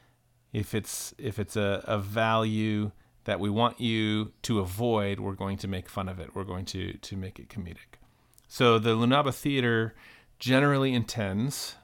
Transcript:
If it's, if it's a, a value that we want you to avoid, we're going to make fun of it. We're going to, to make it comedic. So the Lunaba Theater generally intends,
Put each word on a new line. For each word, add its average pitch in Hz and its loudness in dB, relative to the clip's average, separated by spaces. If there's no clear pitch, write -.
If 107 -4
it's, - -6
if - -6
it's 101 -4
a, 101 0
a 110 0
value 107 0
that 101 -2
we 101 0
want 117 0
you 107 0
to 113 0
avoid, 101 0
we're 101 -4
going 98 -4
to 101 -8
make 95 -6
fun 95 -6
of 92 -8
it. 82 -12
We're 95 -6
going 101 -6
to, 92 -6
to - -12
make 92 -10
it - -18
comedic. - -14
So 117 6
the 110 4
Lunaba 127 4
Theater 117 0
generally 135 4
intends, 110 -2